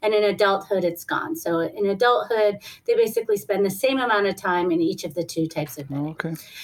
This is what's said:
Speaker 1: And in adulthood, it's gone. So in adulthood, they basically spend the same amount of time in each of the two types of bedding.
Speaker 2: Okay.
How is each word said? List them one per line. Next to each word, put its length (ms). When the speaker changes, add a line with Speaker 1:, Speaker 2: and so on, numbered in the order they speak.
Speaker 1:
And 140
in 80
adulthood, 600
it's 200
gone. 320
So 240
in 260
adulthood, 760
they 80
basically 420
spend 260
the 60
same 300
amount 260
of 100
time 360
in 100
each 220
of 100
the 100
two 220
types 320
of 100
bedding. 220
Speaker 2:
Okay. 240